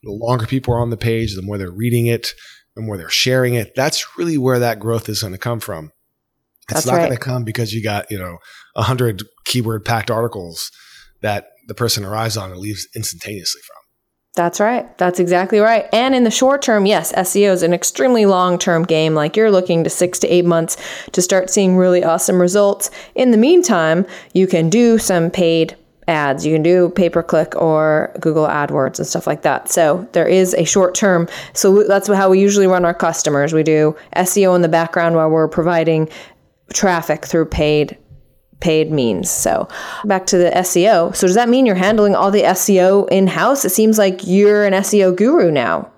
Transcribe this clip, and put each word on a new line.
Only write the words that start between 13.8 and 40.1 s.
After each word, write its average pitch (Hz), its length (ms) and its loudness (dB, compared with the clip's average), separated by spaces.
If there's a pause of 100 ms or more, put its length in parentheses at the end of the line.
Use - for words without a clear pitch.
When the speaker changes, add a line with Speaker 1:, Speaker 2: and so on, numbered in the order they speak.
Speaker 2:
That's 170 240 -2
right. 226 400 -2
That's 180 220 0
exactly 180 400 0
right. 220 320 2
And 254 200 0
in 247 120 2
the 220 60 2
short 269 300 0
term, 214 260 0
yes, 180 280 0
S 185 220 -2
E 202 100 4
O 196 60 2
is 180 100 0
an 165 100 2
extremely 226 540 0
long-term 180 560 2
game. 160 320 0
Like, 151 220 -2
you're 220 160 4
looking 180 320 2
to 156 60 -2
six 180 280 -2
to - 80 -2
eight 175 180 2
months 165 320 0 (360)
to 185 100 0
start 185 280 0
seeing 185 260 2
really 180 260 4
awesome 170 380 0
results. 202 500 0 (240)
In 254 160 2
the 226 60 4
meantime, 214 680 2 (300)
you 185 140 4
can 165 220 0
do 226 280 4
some 170 320 0
paid 165 460 0 (320)
ads. 151 360 -2
You 151 100 0
can 156 100 0
do 180 240 4
pay-per-click 165 680 0
or 156 640 0
Google 156 300 0
AdWords 143 500 -2
and - 80 -6
stuff - 220 -6
like 151 140 -4
that. - 280 -2
So 175 420 0
there 170 140 2
is 185 280 2
a 170 100 0
short-term 180 600 0 (260)
solu-, 202 340 4
that's 196 220 0
how 196 220 2
we 190 100 4
usually 202 260 4
run 180 180 2
our 170 100 2
customers. 160 580 -2
We 156 100 2
do 151 320 2 (200)
S 180 220 0
E 196 100 4
O 185 80 4
in 180 80 4
the 165 60 2
background 165 460 0
while 160 160 2
we're 160 160 2
providing 160 600 0 (640)
traffic 170 540 -2
through 165 200 0
paid, 151 500 0 (640)
paid 156 320 0
means. 117 360 -2
So - 380 -2 (380)
back 190 220 -2